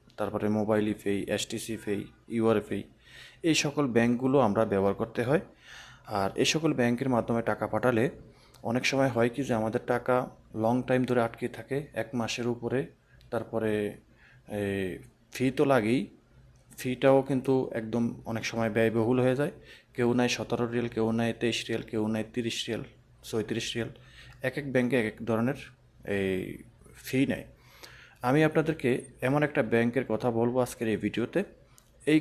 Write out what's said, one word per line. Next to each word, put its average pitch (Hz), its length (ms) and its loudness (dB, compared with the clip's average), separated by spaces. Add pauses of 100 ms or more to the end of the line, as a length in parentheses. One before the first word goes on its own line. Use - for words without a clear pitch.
(160)
তারপরে 104 320 -2
মোবাইল 107 400 2
ইপে, 101 460 -2
এসটিসি 107 500 -6
পে, 101 200 -4 (240)
ইউআরএফ 113 400 2
পে, 104 140 -4 (600)
এই 160 120 2
সকল 147 320 0
ব্যাংকগুলো 120 520 4
আমরা 113 260 4
ব্যবহার 98 300 2
করতে - 280 -4
হয়। 139 180 2 (680)
আর 98 300 0
এই - 80 2
সকল 156 280 2
ব্যাংকের 123 360 2
মাধ্যমে 117 340 2
টাকা 110 240 -2
পাঠালে 113 440 2 (520)
অনেক 120 240 -2
সময় 135 220 2
হয় 117 200 2
কি 123 140 -4
যে 127 120 -2
আমাদের 110 320 0
টাকা 123 440 0 (240)
লং 113 280 2
টাইম 127 220 2
ধরে 123 160 2
আটকে 117 280 -2
থাকে, 135 460 -6
এক 113 200 -4
মাসের 117 320 -4
উপরে। 120 400 -2 (440)
তারপরে, 110 680 -2 (520)
এ, 98 500 -4 (340)
ফি 127 180 0
তো 147 140 0
লাগেই, 131 420 4 (720)
ফিটাও 135 440 4
কিন্তু 131 520 0
একদম 117 500 -2
অনেক 113 200 -6
সময় 113 260 -2
ব্যয়বহুল 113 500 2
হয়ে 127 160 4
যায়। 143 140 -2 (440)
কেউ 120 180 2
নেয় 123 160 2
সতেরো 120 380 -2
রিয়াল, 117 220 -2
কেউ 113 240 0
নেয় 117 200 0
তেইশ 117 360 -2
রিয়াল, 117 140 -4
কেউ 107 240 -2
নেয় 110 180 -2 (100)
তিরিশ 117 340 -4
রিয়াল, 110 140 -4 (400)
চৌত্রিশ 110 520 -4
রিয়াল। 117 160 -4 (520)
এক 131 160 -4
এক 139 140 -6
ব্যাংকে 123 240 2
এক 113 100 2
এক 110 180 -8
ধরনের 117 340 0 (460)
এই 98 580 -2 (340)
ফি 131 300 0
নেয়। - 180 -4 (800)
আমি 139 220 4
আপনাদেরকে 156 580 0 (180)
এমন 139 220 2
একটা 147 200 0
ব্যাংকের 117 460 2
কথা 110 220 0
বলবো 120 300 2
আজকের 120 280 -2
এই 107 80 2
ভিডিওতে। 107 480 -2 (600)
এই 151 140 4